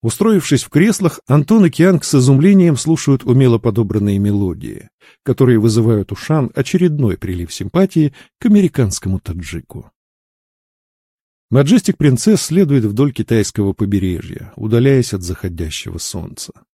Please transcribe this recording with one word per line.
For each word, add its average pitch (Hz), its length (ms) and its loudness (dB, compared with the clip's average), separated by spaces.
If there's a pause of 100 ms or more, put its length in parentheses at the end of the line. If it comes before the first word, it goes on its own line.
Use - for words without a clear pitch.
Устроившись 180 600 0
в - 40 -20
креслах, 185 580 0
Антон 170 400 4
и 156 40 2
Кианг 175 340 2
с - 120 0
изумлением 151 600 4
слушают 143 480 -2
умело 123 340 2
подобранные 101 600 -2
мелодии, 101 720 -4 (320)
которые 127 380 2
вызывают 110 500 2
у 104 60 -8
Шан 151 400 -2
очередной 147 600 0
прилив 87 380 -8
симпатии 160 580 -2 (280)
к - 60 -2
американскому 131 760 0
таджику. - 720 -14 (1600)
Majestic 147 440 2
Princess 147 400 2
следует 147 460 0
вдоль 120 280 0
китайского 104 640 -2
побережья, 95 840 -4
удаляясь 120 580 0
от 92 80 -6
заходящего 87 760 -10
солнца. - 540 -14 (220)